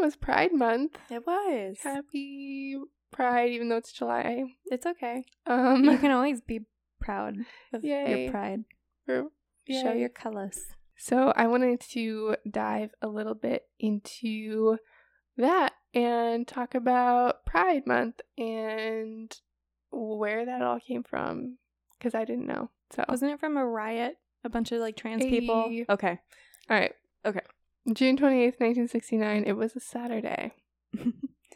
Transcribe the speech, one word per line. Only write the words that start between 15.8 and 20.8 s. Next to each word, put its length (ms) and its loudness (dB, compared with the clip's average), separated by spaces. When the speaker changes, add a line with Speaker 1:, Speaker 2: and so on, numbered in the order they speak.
Speaker 1:
and 540 2
talk 260 -6
about 720 4
Pride 400 4
Month 360 0
and 920 -6
where 560 -2
that 160 -4
all 160 0